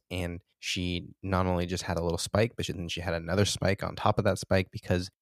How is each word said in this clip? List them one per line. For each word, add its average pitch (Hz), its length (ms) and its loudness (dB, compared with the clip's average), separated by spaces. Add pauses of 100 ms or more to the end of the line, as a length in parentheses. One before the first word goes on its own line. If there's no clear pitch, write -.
(100)
And 87 300 -4 (180)
she 87 500 -4 (140)
not 92 240 2
only 90 200 2
just 90 180 -4
had 87 120 -2
a 85 60 -2
little 85 160 0
spike, 110 360 0
but - 120 -4
she, - 60 -4
then 87 160 -6
she 85 120 -8
had 85 140 -4
another 85 300 2
spike - 380 0
on 87 140 -6
top - 220 2
of 98 60 0
that 98 140 2
spike 92 320 0
because 90 400 -2 (120)